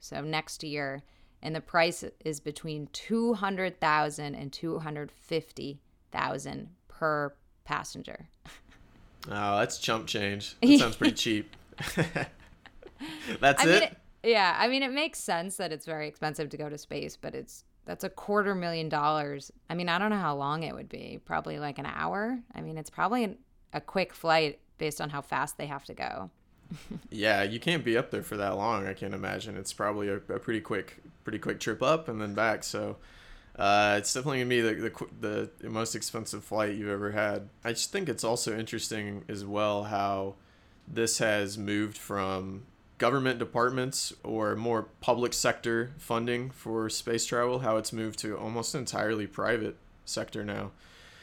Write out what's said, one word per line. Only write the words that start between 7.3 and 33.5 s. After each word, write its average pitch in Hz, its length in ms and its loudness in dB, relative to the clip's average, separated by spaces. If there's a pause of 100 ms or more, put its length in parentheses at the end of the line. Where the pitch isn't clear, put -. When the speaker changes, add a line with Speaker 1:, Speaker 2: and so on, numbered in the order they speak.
Speaker 1:
passenger. - 640 -8 (180)
<laughs> - 40 -18 (800)
Speaker 2:
Oh, 101 300 2
that's 120 180 0
chump 113 300 -2
change. 101 500 -2
Speaker 1:
<laughs> - 20 -4
Speaker 2:
That 277 200 12
sounds 117 160 2
pretty 254 180 4
cheap. 107 400 0 (220)
<laughs> - 200 -6 (1400)
That's 135 220 8
Speaker 1:
I 285 40 8
mean, 170 80 10
Speaker 2:
it? 220 220 6 (280)
Speaker 1:
it, 226 60 6
yeah, 196 280 6
I 220 80 4
mean, 269 160 2
it 262 100 0
makes 311 280 -2
sense 185 380 -2
that 175 140 -2
it's - 140 -10
very 156 220 -4
expensive 151 420 -4
to 151 60 -10
go 151 120 -6
to 147 80 -8
space, 147 400 -8
but - 180 -8
it's, - 300 -12 (200)
that's - 180 -8
a 190 60 -4
quarter 202 480 2
million 170 320 -2
dollars. 147 640 0 (180)
I 160 40 -2
mean, 175 140 -2
I 170 100 4
don't 208 120 2
know 208 80 2
how 156 160 2
long 147 300 0
it 139 100 -6
would - 140 -10
be. - 360 -10
Probably, 156 360 -4
like, 143 180 -6
an 143 80 -6
hour. 180 520 -2 (160)
I - 80 -8
mean, 160 140 -8
it's 156 140 -10
probably 214 340 2
an, 196 140 -4 (340)
a 151 80 -4
quick - 320 -2
flight 160 460 4 (200)
based 151 220 -2
on 147 100 -4
how 143 120 -4
fast 139 340 -2
they 143 100 -6
have 143 180 -8
to - 100 -12
go. - 360 -6 (400)
<laughs> - 400 -12
Speaker 2:
Yeah, 107 320 4
you 110 180 0
can't 170 240 0
be 113 120 4
up 135 140 0
there 104 120 -2
for 107 160 -6
that 98 180 0
long, 101 300 2
I 98 80 -4
can't 98 200 -6
imagine. 98 420 -6
It's 98 160 -8
probably 104 360 0
a, 98 80 0
a 98 220 -6
pretty 110 220 -2
quick, 107 360 -6 (260)
pretty 110 160 -4
quick - 220 -4
trip 113 220 -2
up 160 260 2
and 110 120 -4
then 101 140 -4
back. 107 300 2
So, 104 320 -4 (600)